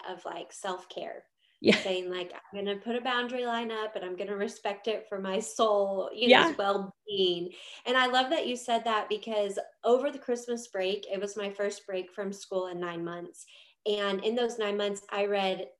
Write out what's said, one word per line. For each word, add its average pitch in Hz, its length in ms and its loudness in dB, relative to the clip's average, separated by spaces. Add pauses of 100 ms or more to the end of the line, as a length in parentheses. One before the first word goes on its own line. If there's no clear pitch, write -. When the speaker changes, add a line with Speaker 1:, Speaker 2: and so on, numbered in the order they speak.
Speaker 1:
of, 180 160 -12
like, 170 280 -10
self-care. - 680 -8 (380)
Speaker 2:
Yeah. 208 140 8
Speaker 1:
Saying, 185 340 -2
like, 180 240 -6
"I'm - 300 -16
gonna 202 140 -2
put 226 180 -6
a 247 60 -4
boundary 247 440 -2
line 233 240 -2
up 220 280 -6
and 185 80 -8
I'm 180 100 -8
gonna 196 220 -6
respect 208 500 -4
it 208 220 -2
for 196 100 -6
my 190 220 -2
soul, 202 720 2
you 233 160 4
know, 247 180 10
Speaker 2:
Yeah. 311 100 0
Speaker 1:
well-being." 190 960 0 (320)
And 247 120 2
I 254 80 6
love 254 240 4
that 302 180 0
you 247 80 -2
said 233 300 0
that, 214 240 0
because 208 500 -2 (240)
over 254 260 6
the 277 100 -6
Christmas 240 500 -4
break, 196 420 -2
it 196 80 -2
was 202 160 -4
my 202 140 -4
first 208 360 -4
break 185 280 -6
from 196 180 -4
school 185 360 -4
in 180 120 -8
nine 170 240 -4
months. 175 420 -8 (400)
And 202 380 0
in 226 120 2
those 233 220 0
nine 208 200 0
months, 202 320 -2
I 202 160 0
read 190 420 0 (120)